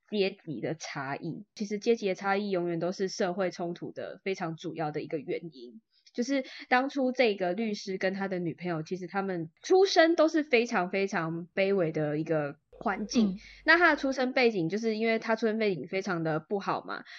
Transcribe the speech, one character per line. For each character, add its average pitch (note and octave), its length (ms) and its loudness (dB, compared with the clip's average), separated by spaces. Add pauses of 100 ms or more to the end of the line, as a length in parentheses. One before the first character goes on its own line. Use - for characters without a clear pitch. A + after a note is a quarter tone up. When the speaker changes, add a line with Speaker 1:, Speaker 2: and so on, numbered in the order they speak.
Speaker 1:
阶 G3 220 2
级 D#3+ 280 -10
的 D3 160 -4
差 C#3 400 -8
异。 - 300 -8 (100)
其 G#3+ 100 -6
实 G#3 140 -4
阶 A#3 160 2
级 G#3+ 120 -2
的 F#3 80 0
差 G3 200 0
异 G3+ 140 -2
永 F3 180 0
远 E3+ 120 -2
都 E3+ 120 0
是 F#3+ 160 -2
社 F3+ 260 -2
会 F#3 180 -2
冲 F3 220 -6
突 D3 180 -10
的 G2 320 -10
非 G3 120 -4
常 E3 200 -6
主 E3 200 -8
要 D3+ 160 -4
的 D3+ 100 -6
一 - 60 -8
个 D#3+ 100 -4
原 C#3 220 -6 (140)
因。 B2 260 -18 (340)
就 B3 100 -2
是 C4 200 0 (240)
当 B3+ 220 4
初 C4 220 0
这 B3 240 2
个 F#3 180 0
律 A3 200 -2
师 F#3+ 240 -6
跟 F#3+ 160 0
他 G3 140 -4
的 F#3 120 -4
女 E3+ 140 -2
朋 F3+ 140 -10
友， D#3+ 140 -2
其 F3+ 160 -6
实 F#3 80 -10
他 G3 160 -4
们 F3+ 280 -4 (120)
出 F#4 240 6
身 E4 300 4
都 D#4+ 120 6
是 D#4+ 160 2
非 A#3+ 220 4
常 G3+ 240 0
非 G3 180 0
常 E3+ 460 -4
卑 G3 220 2
微 F3 160 2
的 D3+ 260 0
一 D#3+ 60 -2
个 D3+ 320 0 (140)
环 G#3 360 -4
境。 G#3 260 2
Speaker 2:
嗯。 F#3+ 80 -8 (260)
Speaker 1:
那 D#4+ 120 8
他 F4 120 6
的 D4 80 4
出 C4+ 160 0
生 B3+ 180 0
背 B3+ 180 6
景， F3+ 200 2
就 F#3+ 80 0
是 A3 180 0
因 A3 120 0
为 A3+ 120 2
他 A3+ 160 0
出 A3+ 100 0
生 A3 120 2
背 G#3+ 180 2
景 - 140 -6
非 F#3+ 120 -2
常 F3 220 -2
的 D#3+ 160 0
不 G3+ 180 -4
好 F#3+ 280 -2
嘛， - 180 -8 (160)